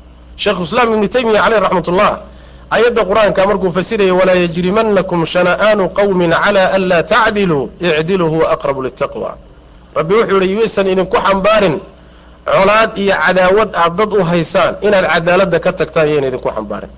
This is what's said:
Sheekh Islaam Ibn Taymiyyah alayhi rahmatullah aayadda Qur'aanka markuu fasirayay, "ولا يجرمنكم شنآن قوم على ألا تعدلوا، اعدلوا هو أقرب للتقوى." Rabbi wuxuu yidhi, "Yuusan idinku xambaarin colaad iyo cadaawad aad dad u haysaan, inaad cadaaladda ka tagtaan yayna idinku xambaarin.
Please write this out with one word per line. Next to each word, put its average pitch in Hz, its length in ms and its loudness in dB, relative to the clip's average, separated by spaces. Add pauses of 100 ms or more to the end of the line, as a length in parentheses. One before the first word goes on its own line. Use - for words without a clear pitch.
(360)
Sheekh 196 260 -2
Islaam 226 320 0
Ibn 214 140 0
Taymiyyah 220 380 0
alayhi 214 180 2
rahmatullah 175 460 0 (640)
aayadda 226 320 2
Qur'aanka 196 420 2
markuu 190 260 0
fasirayay, 190 380 0
"ولا 185 220 2
يجرمنكم 180 920 0
شنآن 180 640 0
قوم 180 460 0
على 185 420 2
ألا 185 240 0
تعدلوا، 202 640 0 (180)
اعدلوا 165 440 0
هو 160 140 0
أقرب 143 380 -2
للتقوى." 120 540 -6 (600)
Rabbi 156 180 0
wuxuu 196 260 2
yidhi, 190 140 0
"Yuusan 202 320 0
idinku 185 300 0
xambaarin 190 640 2 (640)
colaad 196 540 2
iyo 196 160 0 (120)
cadaawad 185 480 2
aad 170 220 0
dad 208 160 -2
u 208 120 2
haysaan, 165 580 0
inaad 196 240 2
cadaaladda 170 540 0
ka 180 120 -2
tagtaan 160 360 -2
yayna 147 180 0
idinku 127 240 -4
xambaarin. 101 480 -8